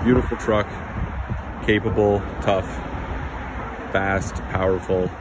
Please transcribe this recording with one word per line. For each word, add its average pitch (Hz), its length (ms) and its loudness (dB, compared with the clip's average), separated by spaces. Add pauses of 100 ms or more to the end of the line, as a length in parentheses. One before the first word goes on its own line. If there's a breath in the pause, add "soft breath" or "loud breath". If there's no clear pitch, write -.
Beautiful 120 320 6
truck, 104 320 2 (960)
capable, 104 580 4 (200)
tough, 95 260 2 (1200)
fast, 98 440 0 (140)
powerful. 92 600 2 (100)